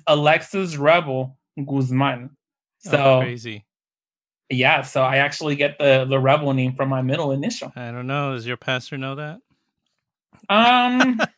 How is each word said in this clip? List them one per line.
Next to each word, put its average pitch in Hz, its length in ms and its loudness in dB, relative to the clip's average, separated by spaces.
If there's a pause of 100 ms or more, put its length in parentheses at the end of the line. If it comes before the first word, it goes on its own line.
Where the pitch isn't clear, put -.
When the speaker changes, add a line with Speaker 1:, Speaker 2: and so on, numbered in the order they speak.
Speaker 1:
Alexis 160 680 0
Rebel 139 640 0 (280)
Guzman." 131 680 -2 (500)
Speaker 2:
Oh, 185 40 -8
Speaker 1:
So 135 320 4
Speaker 2:
crazy. 117 420 -8 (840)
Speaker 1:
yeah, 135 320 2
so 135 220 -2
I 131 140 2
actually 143 380 -2
get 143 220 -2
the, 135 260 4
the 135 160 0
Rebel 139 320 2
name 131 220 0
from 135 160 -2
my 131 100 -2
middle 139 320 -2
initial. 139 420 -6
Speaker 2:
I 120 160 -12
don't 123 160 -10
know. 139 280 -4
Does 117 120 -8
your 123 120 -6
pastor 131 400 -6
know 135 160 -8
that? 151 260 -12 (1080)
Speaker 1:
Um, 247 720 2 (180)